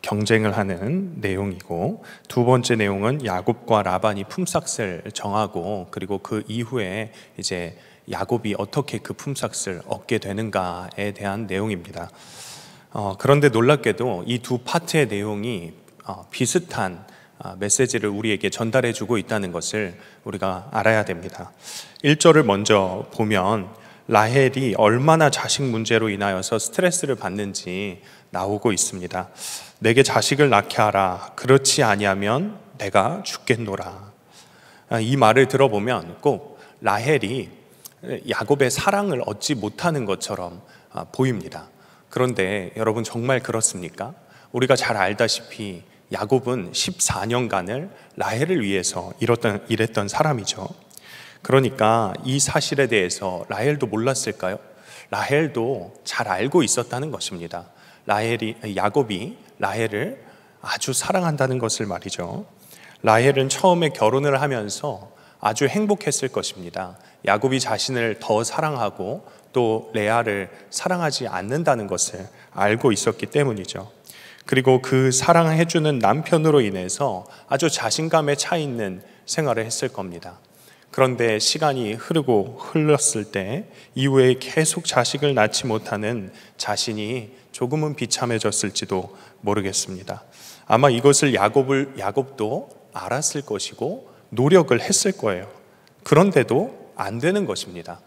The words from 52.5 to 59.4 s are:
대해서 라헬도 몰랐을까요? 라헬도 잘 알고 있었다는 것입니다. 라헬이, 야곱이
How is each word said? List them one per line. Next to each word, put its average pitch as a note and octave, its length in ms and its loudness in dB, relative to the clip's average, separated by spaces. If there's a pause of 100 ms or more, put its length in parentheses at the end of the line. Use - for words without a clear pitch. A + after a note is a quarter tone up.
대해서 F#2 600 -2
라헬도 C3+ 380 0
몰랐을까요? A2+ 720 -2 (520)
라헬도 A#2+ 840 -2 (100)
잘 - 240 -4
알고 A2+ 340 2
있었다는 B2 480 -2
것입니다. F2 560 -10 (400)
라헬이, A2 500 -2 (200)
야곱이 G#2 600 0 (220)